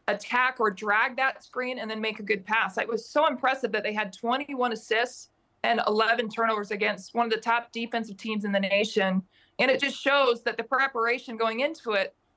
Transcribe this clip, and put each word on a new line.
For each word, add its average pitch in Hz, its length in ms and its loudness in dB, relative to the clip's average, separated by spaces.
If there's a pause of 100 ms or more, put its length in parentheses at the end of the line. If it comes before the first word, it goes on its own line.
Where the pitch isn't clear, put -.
attack 247 520 0
or 214 120 4
drag 214 460 0
that 262 280 0
screen 247 360 -6
and 214 100 -6
then 220 100 -6
make 220 180 -4
a 220 40 -10
good 202 200 -2
pass. 202 360 0
It 214 100 0
was 220 160 -4
so 302 220 4
impressive 262 460 0
that 208 100 -2
they 214 100 -4
had 214 180 -4
twenty-one 247 640 -2
assists 220 560 -2 (360)
and 226 220 2
eleven 220 440 2
turnovers 220 400 0
against 202 420 -4
one 233 140 0
of 226 40 -2
the 220 80 0
top 233 340 0
defensive 226 440 -4
teams 214 300 -4
in 202 60 -2
the 196 80 4
nation. 190 640 2 (360)
And 254 120 4
it 254 80 4
just 277 220 -4
shows 269 440 4
that 226 120 -2
the 233 60 -4
preparation 247 760 0
going 220 240 0
into 285 320 -4
it, 196 220 0 (220)